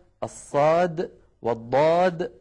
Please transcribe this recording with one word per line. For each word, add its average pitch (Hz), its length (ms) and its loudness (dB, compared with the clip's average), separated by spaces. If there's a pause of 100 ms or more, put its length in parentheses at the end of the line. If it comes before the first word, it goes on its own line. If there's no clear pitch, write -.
(220)
الصاد 160 880 -2 (320)
والضاد 156 1000 0